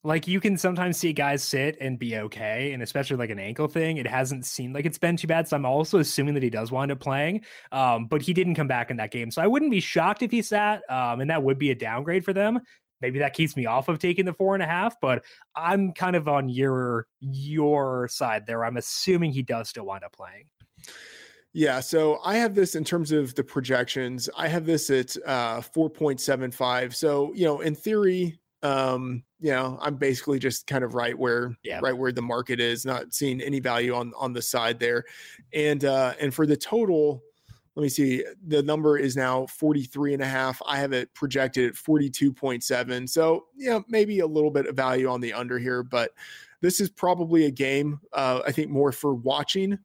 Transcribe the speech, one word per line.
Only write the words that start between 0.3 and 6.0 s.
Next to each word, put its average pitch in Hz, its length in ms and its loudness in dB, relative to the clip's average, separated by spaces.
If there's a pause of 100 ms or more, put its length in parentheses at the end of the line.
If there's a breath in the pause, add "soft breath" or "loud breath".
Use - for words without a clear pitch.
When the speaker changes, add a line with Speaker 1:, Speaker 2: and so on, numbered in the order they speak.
Speaker 1:
can 196 180 2
sometimes 180 400 0
see 165 160 0
guys 143 300 0
sit 139 360 -2
and 131 200 -4
be 117 180 -4
okay, 110 560 -6
and 127 80 -8
especially, 135 360 -2
like, 120 120 -2
an 104 80 -6
ankle 110 300 -4
thing, 160 300 -2
it 123 100 -6
hasn't 131 400 -2
seemed 127 260 -8
like 147 140 -4
it's 156 100 -4
been 170 180 2
too 165 120 -4
bad, 160 200 2
so - 80 0
I'm 139 100 -2
also 151 340 2
assuming 147 340 2